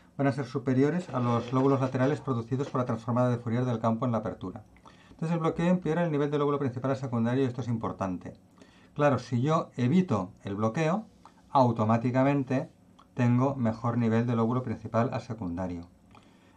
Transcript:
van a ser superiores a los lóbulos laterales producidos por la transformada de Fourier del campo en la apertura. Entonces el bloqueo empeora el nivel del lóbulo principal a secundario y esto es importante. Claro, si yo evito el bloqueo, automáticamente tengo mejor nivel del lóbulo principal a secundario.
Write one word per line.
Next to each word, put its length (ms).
van 100
a 60
ser 120
superiores 640
a 120
los 320
lóbulos 260
laterales 400
producidos 500
por 120
la 40
transformada 440
de 80
Fourier 260
del 160
campo 260
en 60
la 60
apertura. 460
Entonces 240
el 40
bloqueo 280
empeora 360
el 80
nivel 200
del 80
lóbulo 180
principal 320
a 60
secundario 480
y 20
esto 160
es 60
importante. 680
Claro, 240
si 200
yo 380
evito 540
el 120
bloqueo, 500
automáticamente 1160
tengo 420
mejor 420
nivel 280
del 120
lóbulo 260
principal 500
a 60
secundario. 680